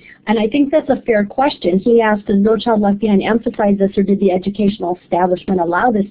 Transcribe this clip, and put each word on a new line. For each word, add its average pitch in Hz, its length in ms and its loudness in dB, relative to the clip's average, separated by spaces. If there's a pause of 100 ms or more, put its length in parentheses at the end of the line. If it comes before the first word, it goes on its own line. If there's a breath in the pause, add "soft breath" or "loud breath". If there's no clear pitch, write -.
(280 loud breath)
and 214 100 0
I 220 100 0
think 285 240 0
that's 294 180 0
a 233 120 -2
fair 208 240 0
question. 202 540 -2
He 233 220 4
asked, 208 260 0
"Did 202 100 2
No 214 180 2
Child 214 260 0
Left 202 180 0
Behind 208 240 2
emphasize 214 560 -2
this, 196 180 -2
or 196 60 2
did 196 160 0
the 190 120 2
educational 190 720 -4
establishment 180 560 -2
allow 175 320 0
this 202 200 0